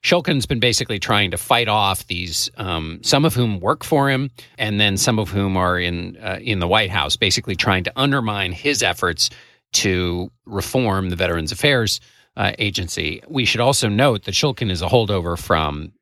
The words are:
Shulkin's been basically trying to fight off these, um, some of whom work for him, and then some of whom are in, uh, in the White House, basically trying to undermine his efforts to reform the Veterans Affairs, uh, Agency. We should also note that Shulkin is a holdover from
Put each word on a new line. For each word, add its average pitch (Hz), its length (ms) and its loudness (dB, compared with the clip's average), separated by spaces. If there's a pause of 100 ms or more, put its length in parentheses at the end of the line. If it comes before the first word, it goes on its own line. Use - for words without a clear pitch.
Shulkin's 160 420 2
been 127 140 -2
basically 113 400 0
trying 104 320 2
to 85 60 -4
fight 117 300 2
off 101 380 0
these, 87 520 -6
um, 82 440 -4
some 143 240 4
of - 80 2
whom 113 260 0
work 117 240 -2
for 139 260 2
him, 135 200 -2 (280)
and 104 220 -2
then 101 180 4
some 110 200 2
of 104 120 -2
whom 98 280 0
are 90 220 2
in, 87 380 -4
uh, 95 240 -8
in 110 180 -2
the 85 80 0
White 107 240 2
House, 76 240 0
basically 95 400 0
trying 92 300 0
to - 100 -6
undermine 110 560 0
his 127 320 -2
efforts 87 480 0 (420)
to 90 580 0 (140)
reform 98 640 -2
the 90 60 -2
Veterans 82 360 -2
Affairs, 127 480 0 (380)
uh, 101 220 0
Agency. 85 680 -4
We 135 180 -2
should - 160 0
also 123 280 4
note 110 360 2
that 101 100 -6
Shulkin 123 340 0
is 90 120 -2
a 92 60 -2
holdover 95 520 2
from 78 520 0 (100)